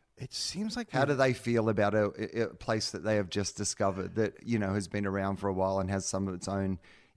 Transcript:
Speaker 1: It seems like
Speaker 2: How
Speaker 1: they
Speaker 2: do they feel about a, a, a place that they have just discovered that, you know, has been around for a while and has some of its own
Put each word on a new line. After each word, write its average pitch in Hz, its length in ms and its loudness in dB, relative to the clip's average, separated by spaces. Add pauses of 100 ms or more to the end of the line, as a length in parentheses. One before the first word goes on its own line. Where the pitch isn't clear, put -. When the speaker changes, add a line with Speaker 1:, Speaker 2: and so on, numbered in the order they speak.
(180)
Speaker 1:
It 123 160 -12
seems 214 420 -6
like 240 160 -8
Speaker 2:
How 135 140 2
Speaker 1:
they 143 80 2
Speaker 2:
do 135 40 0
they 131 160 4
feel 117 360 2
about 104 260 4
a, 107 440 0
a, - 40 2
a 104 100 0
place 110 380 -2
that 82 140 -8
they 107 100 2
have 101 140 2
just 98 260 -2
discovered 95 600 -2
that, - 300 -2
you 117 140 2
know, 95 140 0
has 101 160 -2
been 101 160 -2
around 98 320 0
for 98 100 -4
a 98 60 2
while 95 260 2
and 92 100 0
has 95 160 0
some 98 220 -2
of 92 60 -4
its 90 160 -8
own 95 280 0 (400)